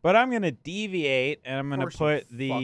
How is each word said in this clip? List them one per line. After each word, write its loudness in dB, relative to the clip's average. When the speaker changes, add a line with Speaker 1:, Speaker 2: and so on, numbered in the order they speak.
Speaker 1:
But 4
I'm 4
gonna 0
deviate, -2
and -4
I'm -4
gonna -2
Speaker 2:
Of -10
course 2
you -20
Speaker 1:
put -14
the, -4